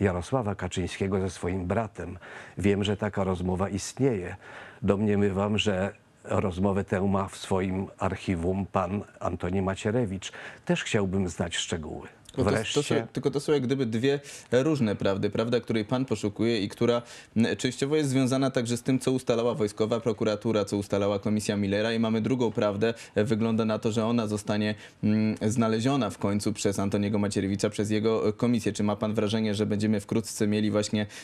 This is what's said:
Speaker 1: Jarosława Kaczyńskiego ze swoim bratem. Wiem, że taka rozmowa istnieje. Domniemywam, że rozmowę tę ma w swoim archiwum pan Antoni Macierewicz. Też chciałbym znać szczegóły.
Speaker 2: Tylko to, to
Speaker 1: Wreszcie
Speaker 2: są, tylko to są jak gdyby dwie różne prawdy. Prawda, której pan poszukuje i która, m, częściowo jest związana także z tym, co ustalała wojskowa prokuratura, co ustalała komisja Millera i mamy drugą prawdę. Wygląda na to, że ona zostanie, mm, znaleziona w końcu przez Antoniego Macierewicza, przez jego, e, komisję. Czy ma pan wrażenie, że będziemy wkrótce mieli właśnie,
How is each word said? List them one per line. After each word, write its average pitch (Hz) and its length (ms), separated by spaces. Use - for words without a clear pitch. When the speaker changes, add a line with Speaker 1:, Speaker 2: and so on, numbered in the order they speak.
Speaker 1:
Jarosława 98 540
Kaczyńskiego 92 640
ze 92 100
swoim 90 360
bratem. 92 520
Wiem, 101 260
że 101 120
taka 101 280
rozmowa 92 440
istnieje. 98 680
Domniemywam, 101 760
że 98 360
rozmowę 95 600
tę 95 180
ma 98 260
w - 80
swoim 95 500
archiwum 95 720
pan 98 300
Antoni 92 420
Macierewicz. 95 720
Też 170 200
chciałbym 98 440
znać 85 280
szczegóły. - 520
Speaker 2:
Tylko 120 160
to, - 0
to 101 60
Speaker 1:
Wreszcie 113 260
Speaker 2:
są, 113 300
tylko 139 180
to 131 100
są 156 120
jak 143 100
gdyby 135 240
dwie 131 340
różne 127 440
prawdy. 101 340
Prawda, 117 300
której 110 240
pan 127 200
poszukuje 110 560
i 95 80
która, 117 340
m, 113 100
częściowo 139 400
jest 147 140
związana 135 400
także 120 260
z - 60
tym, 131 160
co 131 140
ustalała 120 420
wojskowa 107 460
prokuratura, 107 640
co 104 120
ustalała 101 420
komisja 107 380
Millera 101 360
i 113 60
mamy 113 220
drugą 120 320
prawdę. 107 420
Wygląda 110 480
na 110 140
to, 110 140
że 110 140
ona 117 200
zostanie, 107 480
mm, 110 380
znaleziona 113 680
w - 80
końcu 104 340
przez 101 260
Antoniego 101 400
Macierewicza, 101 520
przez 104 200
jego, 107 380
e, 107 40
komisję. 117 400
Czy 107 100
ma 104 140
pan 107 180
wrażenie, 110 400
że 104 120
będziemy 104 340
wkrótce - 460
mieli 107 240
właśnie, 104 360